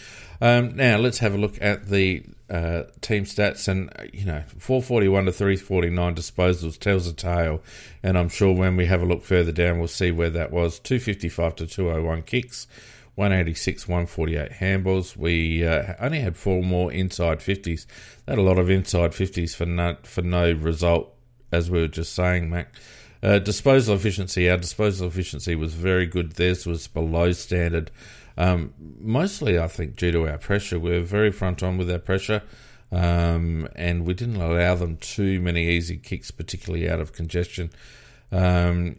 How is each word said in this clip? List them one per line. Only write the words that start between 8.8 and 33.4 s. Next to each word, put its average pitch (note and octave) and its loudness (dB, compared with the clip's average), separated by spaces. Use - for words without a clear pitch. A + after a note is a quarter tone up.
have F2 2
a F2 0
look F2+ 0
further F2 2
down, F2 0
we'll E2+ -2
see F2+ -2
where E2 0
that E2 -4
was. E2+ 0
Two B2 -2
fifty-five F2 -4
to E2 -8
two F2+ -2
oh D#2+ -2
one E2 -2
kicks, - -6
one G2 2
eighty-six, E2+ -2
one F2+ 0
forty-eight D#2+ -4
handballs. F#2+ 0
We, E2 2
uh, E2 0
only D3 -2
had F#2 -2
four F#2 0
more F2+ 0
inside E2+ -2
fifties. F#2+ -4
They C#3+ -6
had B2 2
a G2 4
lot F#2 6
of F2+ 2
inside F2+ 2
fifties F2+ -4
for E2+ -4
no, F2 -2
for - -6
no F2 2
result, E2 2
as E2+ 0
we F2 2
were D#2+ 2
just E2 -8
saying, F2+ 0
Mac. E2+ -6
Uh, G2+ 4
disposal A2 4
efficiency, F#2 0
our F2+ 4
disposal F#2 -2
efficiency F2 -4
was D#2+ -4
very F#2 2
good. E2+ -4
Theirs F2+ 0
was E2 -4
below E2 0
standard. E2+ -2
Um, F2 2
mostly, A#2 0
I E2 0
think, - -8
due F2 0
to E2 0
our D2+ -6
pressure. G2 -2
We E2+ -2
were F2 0
very G#2 2
front F#2 -2
on F#2 0
with F2+ -2
our F2 -2
pressure, G2 -2
um, E2+ 0